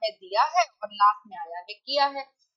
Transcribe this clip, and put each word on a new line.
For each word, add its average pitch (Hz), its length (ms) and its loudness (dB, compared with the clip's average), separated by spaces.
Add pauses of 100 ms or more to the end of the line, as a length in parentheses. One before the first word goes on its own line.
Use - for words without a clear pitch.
है 214 80 -4
दिया 214 320 -2
है 320 200 2
और - 300 -8
last 202 340 2
में 185 100 -16
आया 170 220 -10
है 190 140 -16
किया 277 320 0
है, 277 180 -4 (340)